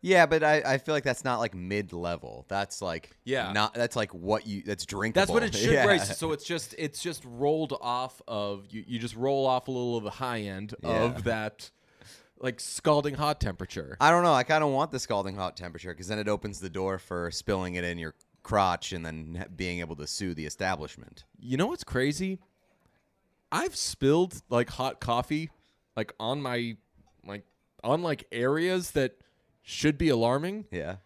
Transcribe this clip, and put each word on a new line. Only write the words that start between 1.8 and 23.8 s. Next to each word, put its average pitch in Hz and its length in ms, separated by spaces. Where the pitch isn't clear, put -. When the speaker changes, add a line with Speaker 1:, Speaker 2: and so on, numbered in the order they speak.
Speaker 1:
That's, 98 340
like, 82 400
Speaker 2:
Yeah. 120 280
Speaker 1:
not, 104 220
that's, 117 220
like, 107 180
what 95 320
you, 101 160
that's 101 240
drinkable. 107 360
Speaker 2:
That's 196 100
what 233 100
it 220 140
should, - 160
Speaker 1:
<laughs> - 20
Yeah. - 140
Speaker 2:
right, 190 140
so - 320
it's 147 120
just, - 320
it's 156 240
just 170 240
rolled 143 560
off 123 460
of, 101 420
you, 110 160
you 120 140
just 113 160
roll 135 320
off 127 200
a 135 40
little 123 260
of 110 60
the 101 80
high 123 300
end 101 420
Speaker 1:
Yeah. 110 220
Speaker 2:
of 120 180
that, 110 480
like, 127 220
scalding 147 560
hot 151 260
temperature. 90 580
Speaker 1:
I 147 120
don't 175 120
know. 170 120
I 127 80
kinda 156 240
want 143 240
the 131 80
scalding 98 360
hot 92 220
temperature 87 380
'cause 90 120
then 107 120
it 104 80
opens 101 320
the 95 100
door 95 300
for 87 320
spilling 92 420
it 87 100
in 87 140
your 82 160
crotch 95 500
and 85 100
then 80 360
ha-, - 160
being 87 240
able 82 160
to 73 100
sue 90 300
the 78 100
establishment. 78 800
Speaker 2:
You 127 180
know 170 80
what's 262 180
crazy? 147 540
I've 339 240
spilled, 165 720